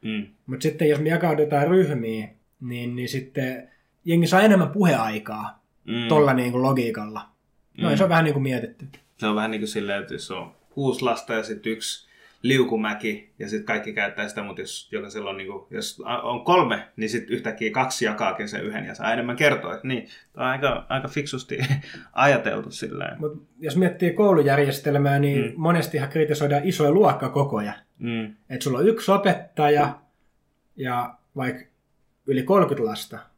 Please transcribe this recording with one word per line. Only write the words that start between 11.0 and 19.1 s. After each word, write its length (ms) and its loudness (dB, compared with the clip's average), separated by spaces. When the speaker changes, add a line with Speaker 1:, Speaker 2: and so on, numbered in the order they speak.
Speaker 1:
lasta 300 -2
ja 80 -2
sit 240 -8
yksi 420 -6
liukumäki, 960 0
ja 100 -10
sit 160 -4
kaikki 280 -4
käyttää 360 -4
sitä, 140 -8
mut 160 -10
jos 340 -12
jokaisella 380 -8
on 60 -8
niinku, 340 -12
jos 340 -10
a-, 180 -4
on 220 -6
kolme, 520 2
niin 140 -4
sit 200 -4
yhtäkkiä 400 -4
kaksi 340 -2
jakaakin 440 -2
sen 160 -8
yhden, 220 -8
ja 80 -12
saa 180 -2